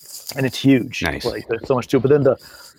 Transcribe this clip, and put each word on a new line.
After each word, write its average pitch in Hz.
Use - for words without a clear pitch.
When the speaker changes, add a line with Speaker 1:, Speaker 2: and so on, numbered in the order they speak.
Speaker 1:
And 139
it's 123
huge. 131
Speaker 2:
Nice. 71
Speaker 1:
Like, 110
there's 117
so 135
much 120
to 143
it. 127
But 131
then 143
the, 127